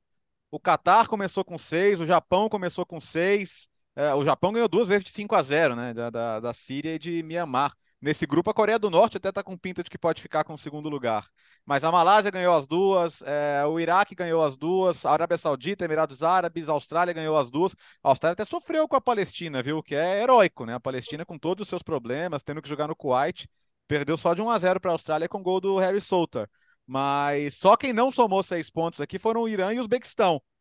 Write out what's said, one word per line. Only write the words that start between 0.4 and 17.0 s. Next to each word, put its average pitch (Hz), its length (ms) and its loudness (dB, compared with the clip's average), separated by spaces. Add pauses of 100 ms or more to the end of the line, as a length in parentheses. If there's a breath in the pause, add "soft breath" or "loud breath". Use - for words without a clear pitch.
O 151 80 -10
Catar 185 480 4
começou 196 380 -4
com - 120 -14
seis, 180 440 2
o 165 60 -4
Japão 180 420 2
começou 185 360 -4
com 160 160 -12
seis. 190 680 -2 (260)
É, 147 180 0
o 139 120 2
Japão 165 280 2
ganhou 233 160 0
duas 185 200 2
vezes 196 160 2
de - 80 -20
cinco 208 240 -2
a 170 60 4
zero, 143 340 2
né? 120 180 -6
Da, 117 160 -6
da, 117 300 -4
da 117 120 -6
Síria 143 440 -8
e - 20 -8
de 165 240 -6
Mianmar. 156 500 -2 (280)
Nesse 151 260 -2
grupo, 175 240 0
a 208 40 -2
Coreia 220 260 2
do 208 100 -2
Norte 202 260 4
até 190 140 -6
tá 202 140 -6
com 190 120 -12
pinta 180 240 -10
de 170 80 -10
que - 80 -14
pode 160 240 -2
ficar - 220 -2
com 160 120 -10
o 147 40 -14
segundo 151 300 -10
lugar. 120 400 -2 (360)
Mas 139 200 0
a 165 80 2
Malásia 190 400 6
ganhou 180 200 2
as 147 140 2
duas, 175 580 2
é, 147 400 -2
o 156 140 -2
Iraque 175 380 2
ganhou 165 260 0
as 139 140 0
duas, 175 500 0
a 135 60 4
Arábia 165 260 0
Saudita, 160 460 -4
Emirados 156 400 -2
Árabes, 170 440 0
a 156 40 0
Austrália 165 420 -2